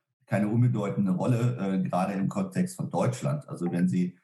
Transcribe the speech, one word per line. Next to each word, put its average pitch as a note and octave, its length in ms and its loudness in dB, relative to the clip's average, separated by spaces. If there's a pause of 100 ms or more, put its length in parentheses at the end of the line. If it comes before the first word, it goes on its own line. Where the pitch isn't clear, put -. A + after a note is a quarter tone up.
(240)
keine G#2 240 0
unbedeutende G#2 640 2
Rolle, B2 460 2
äh, F#2+ 240 0
gerade F#2+ 320 0
im F#2+ 140 0
Kontext - 480 -2
von D#3+ 140 -6
Deutschland. - 580 -2
Also - 220 -4
wenn F2+ 180 2
Sie F2+ 360 0